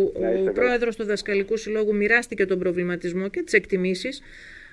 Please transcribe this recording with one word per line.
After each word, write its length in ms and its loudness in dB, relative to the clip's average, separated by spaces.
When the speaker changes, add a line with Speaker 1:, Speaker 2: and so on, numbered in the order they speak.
Speaker 1:
Να 100 0
είστε 120 2
Speaker 2:
ο 20 2
Speaker 1:
καλά. 80 2
Speaker 2:
πρόεδρος 440 2
του 100 -4
Δασκαλικού 520 0
Συλλόγου 380 0
μοιράστηκε 500 2
τον 140 0
προβληματισμό 680 -2
και 140 -6
τις 120 -8
εκτιμήσεις, 680 0